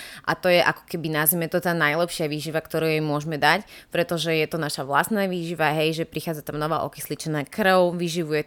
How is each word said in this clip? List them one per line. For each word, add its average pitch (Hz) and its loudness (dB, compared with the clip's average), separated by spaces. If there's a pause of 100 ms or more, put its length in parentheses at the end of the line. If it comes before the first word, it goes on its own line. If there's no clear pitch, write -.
(240)
a - 0
to - -2
je 175 6
ako - 2
keby, 160 -4
nazvime 160 0
to, 175 0
tá 175 0
najlepšia 160 2
výživa, 151 -2
ktorú 160 -2
jej 156 0
môžeme 151 -2
dať, 156 4 (260)
pretože 170 0
je 156 2
to 165 -4
naša 147 -4
vlastná 143 2
výživa, 165 -2
hej, 160 0
že - -2
prichádza 156 -6
tam 147 -8
nová 156 0
okysličená 151 -6
krv, 185 4
vyživuje 160 -2